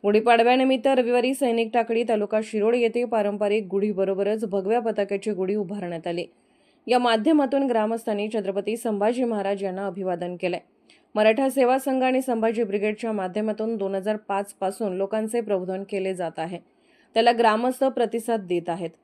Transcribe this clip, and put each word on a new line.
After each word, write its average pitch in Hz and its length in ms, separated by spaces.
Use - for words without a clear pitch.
गुढीपाडव्यानिमित्त 240 800
रविवारी 247 480
सैनिक 233 400
टाकळी, 233 340
तालुका 214 360
शिरोळ 220 300
येथे 240 300
पारंपरिक 208 600
गुढीबरोबरच 196 800
भगव्या 202 360
पताक्याची 208 500
गुढी 190 240
उभारण्यात 180 520
आली. 175 180
या 247 120
माध्यमातून 269 680
ग्रामस्थांनी 220 680
छत्रपती 202 420
संभाजी 226 480
महाराज 202 400
यांना 190 220
अभिवादन 180 500
केले. 175 220
मराठा 220 340
सेवा 254 300
संघ 262 240
आणि 262 200
संभाजी 233 400
ब्रिगेडच्या 214 500
माध्यमातून 214 640
दोन 196 180
हजार 196 220
पाच 202 260
पासून 196 420
लोकांचे 220 440
प्रबोधन 190 500
केले 190 240
जात 170 240
आहे, 165 200
त्याला 233 240
ग्रामस्थ 233 460
प्रतिसाद 233 600
देत 175 220
आहेत. 170 220